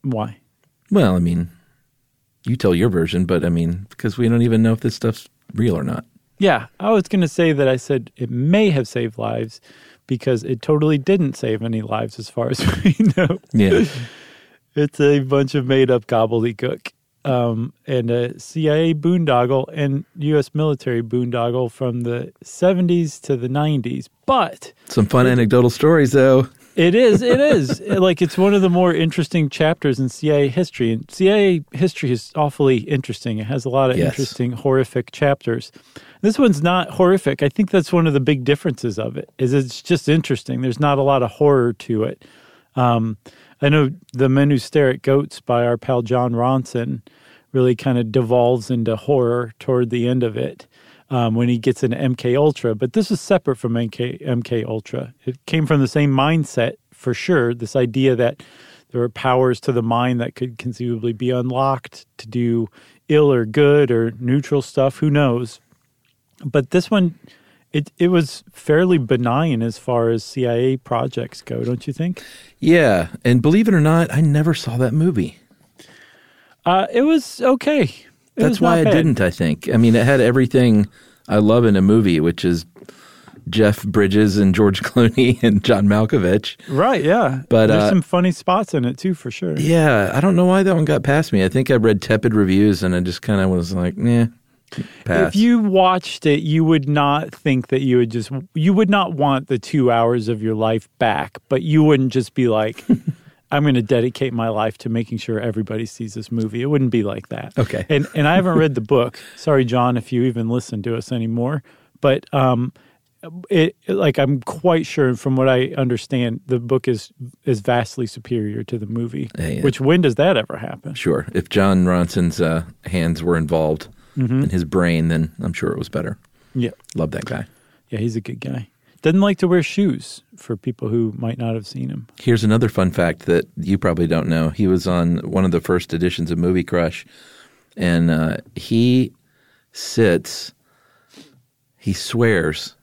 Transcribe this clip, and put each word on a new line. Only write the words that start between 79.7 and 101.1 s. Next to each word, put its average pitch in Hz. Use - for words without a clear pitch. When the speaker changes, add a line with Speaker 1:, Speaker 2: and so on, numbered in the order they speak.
Speaker 2:
mean, 113
it 117
had 135
everything 123
I 104
love 110
in 101
a 95
movie, 98
which 85
is 85
Jeff 104
Bridges 104
and 95
George 98
<laughs> -
Clooney 120
and 104
John 101
Malkovich. 104
Speaker 1:
Right, 175
yeah. 151
Speaker 2:
But, 110
Speaker 1:
There's 107
Speaker 2:
uh, 104
Speaker 1:
some 185
funny 180
spots 190
in 131
it, 127
too, 185
for 127
sure. 165
Speaker 2:
Yeah, 151
I 135
don't 185
know 180
why 190
that 190
one 160
got 147
past 147
me. 95
I 95
think 127
I 135
read 110
tepid 110
reviews, 98
and 92
I 87
just 90
kinda 98
was 90
like, 90
"Meh, 117
pass." -
Speaker 1:
If -
you 233
watched 185
it, 151
you 160
would 156
not 147
think 131
that 131
you 123
would 120
just, 113
you 165
would 202
not 196
want 139
the 127
two 123
hours 117
of 110
your 110
life 110
back, 98